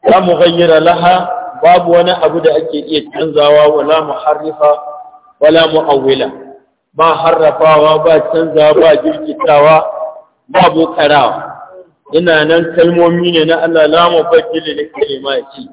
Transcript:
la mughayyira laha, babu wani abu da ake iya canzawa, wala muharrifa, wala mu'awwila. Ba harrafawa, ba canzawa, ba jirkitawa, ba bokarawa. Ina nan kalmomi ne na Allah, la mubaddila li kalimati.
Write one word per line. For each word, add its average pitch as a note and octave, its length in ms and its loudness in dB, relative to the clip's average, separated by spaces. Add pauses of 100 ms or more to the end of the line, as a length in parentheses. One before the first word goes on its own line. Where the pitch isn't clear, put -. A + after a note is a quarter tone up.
la F#3+ 160 4
mughayyira E3+ 600 2
laha, F3 480 0 (340)
babu F3 300 4
wani F3 180 2
abu E3 300 -2
da D#3 140 2
ake D#3 320 -4
iya D#3 240 -6
canzawa, D3+ 580 2
wala D3+ 380 0
muharrifa, D3+ 640 -4 (720)
wala D#3 280 4
mu'awwila. C3+ 600 -2 (680)
Ba D#3+ 220 0
harrafawa, D#3 840 2
ba E3 140 2 (160)
canzawa, D3+ 480 2
ba D#3+ 240 4
jirkitawa, D#3 760 0 (720)
ba F3+ 220 2
bokarawa. D3 800 -2 (600)
Ina D#3+ 320 2
nan E3 320 0
kalmomi E3+ 560 2
ne D#3+ 120 2
na E3 200 -2
Allah, D#3+ 240 2
la E3+ 220 2
mubaddila D#3+ 680 -2
li D3 160 -8
kalimati. C#3 800 -8